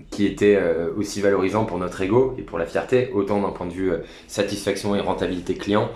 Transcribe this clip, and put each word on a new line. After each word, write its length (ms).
qui 140
étaient, 280
euh, 420
aussi 240
valorisants 440
pour 140
notre 240
ego 360
et 40
pour 140
la 100
fierté, 460
autant 280
d'un 100
point 160
de 60
vue, 180
euh, 80
satisfaction 640
et 60
rentabilité 540
client 420